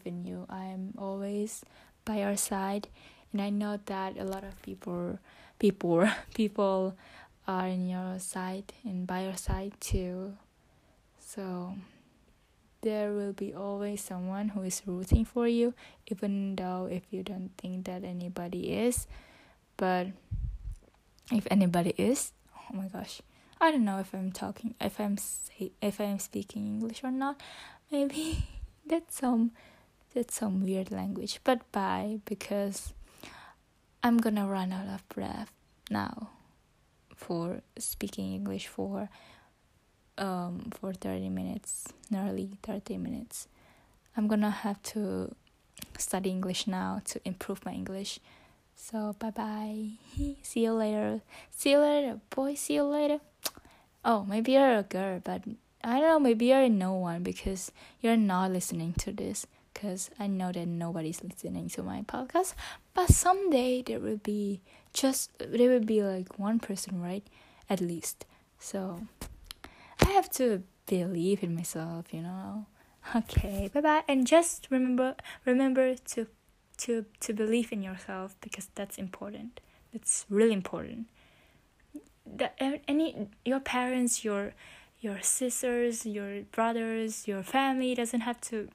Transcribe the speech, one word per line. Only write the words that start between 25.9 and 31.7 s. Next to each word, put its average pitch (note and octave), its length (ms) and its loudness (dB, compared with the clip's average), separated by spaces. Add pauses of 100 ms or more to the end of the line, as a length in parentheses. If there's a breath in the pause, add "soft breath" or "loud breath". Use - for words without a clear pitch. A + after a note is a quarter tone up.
I'm G3+ 200 -2
speaking G#3 480 -6
English A3 360 -4
or C4 80 -2
not. C#4 300 -2 (480 loud breath)
Maybe D4 600 0 (180)
<laughs> - 180 -20
that's E4 300 -2
some, A#3 360 4 (640 loud breath)
that's A#3+ 220 -2
some F#3+ 260 0
weird F#3+ 300 0
language. G3 540 -4
But B3+ 260 2